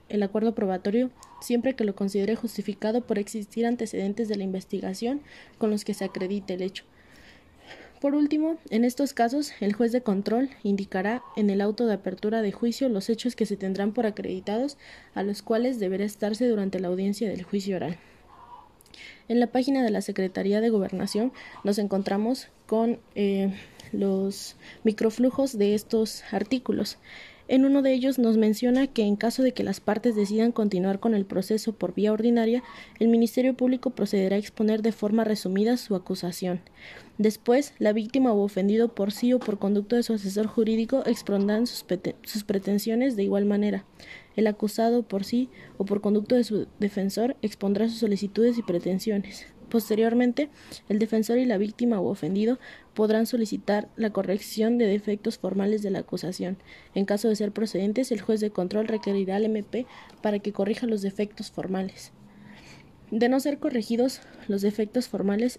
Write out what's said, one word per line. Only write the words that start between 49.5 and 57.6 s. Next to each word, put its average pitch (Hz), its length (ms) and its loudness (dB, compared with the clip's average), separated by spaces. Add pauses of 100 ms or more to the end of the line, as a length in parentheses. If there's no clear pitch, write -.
Posteriormente, 233 800 2 (380)
el 208 120 0
defensor 220 400 2
y 262 60 2
la 233 120 2
víctima 214 420 0
u 175 80 0
ofendido 202 520 0 (340)
podrán 220 320 2
solicitar 208 720 -2
la 214 160 0
corrección 208 640 0
de 240 80 4
defectos 208 540 -2
formales 202 420 0
de 202 80 -2
la 190 100 -2
acusación. 185 580 -6 (360)
En 196 120 0
caso 202 220 0
de 214 80 2
ser 208 160 -2
procedentes, 214 600 -2